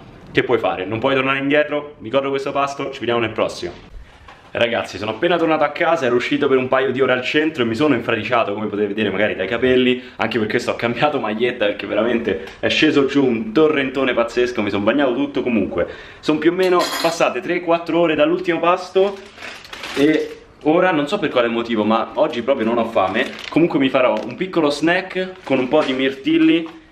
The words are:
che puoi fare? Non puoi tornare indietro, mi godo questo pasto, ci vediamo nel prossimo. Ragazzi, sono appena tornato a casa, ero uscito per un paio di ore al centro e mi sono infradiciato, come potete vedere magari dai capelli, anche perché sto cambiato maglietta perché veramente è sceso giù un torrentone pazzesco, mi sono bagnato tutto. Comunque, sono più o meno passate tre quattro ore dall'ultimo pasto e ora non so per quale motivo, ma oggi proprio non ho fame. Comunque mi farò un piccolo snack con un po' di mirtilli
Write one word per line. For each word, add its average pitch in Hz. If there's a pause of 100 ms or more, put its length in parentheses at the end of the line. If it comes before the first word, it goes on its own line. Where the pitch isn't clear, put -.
(320)
che 131
puoi 123
fare? 92
Non 110
puoi 135
tornare 135
indietro, 147
mi 110
godo 135
questo 139
pasto, 139
ci -
vediamo 120
nel 110
prossimo. - (540)
Ragazzi, 107
sono 110
appena 170
tornato 160
a 147
casa, 147
ero 123
uscito 139
per 131
un 127
paio 131
di 123
ore 127
al 127
centro 156
e -
mi 113
sono 139
infradiciato, 110
come 107
potete 101
vedere 104
magari 95
dai 95
capelli, 127 (140)
anche 113
perché 110
sto 110
cambiato 131
maglietta 107
perché 101
veramente 107 (160)
è 113
sceso 143
giù 139
un 113
torrentone 139
pazzesco, 123
mi 104
sono 101
bagnato 127
tutto. 139
Comunque, 101 (320)
sono 151
più 160
o -
meno 185 (220)
passate 151
tre 175
quattro 165
ore 165
dall'ultimo 165
pasto 185 (840)
e 151 (240)
ora 180
non 147
so 208
per 151
quale 120
motivo, 113
ma 110
oggi 123
proprio 113
non 120
ho 113
fame. 104 (180)
Comunque 160
mi 135
farò 127
un 120
piccolo 170
snack 185
con 139
un 127
po' 151
di 131
mirtilli 160 (120)